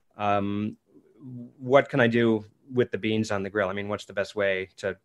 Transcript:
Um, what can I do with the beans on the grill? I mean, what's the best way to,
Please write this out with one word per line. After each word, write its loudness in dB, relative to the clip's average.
Um, -2
what 4
can 0
I 6
do 4
with 2
the -4
beans -2
on -2
the -6
grill? 0
I -4
mean, -6
what's -6
the -18
best -4
way -2
to, -6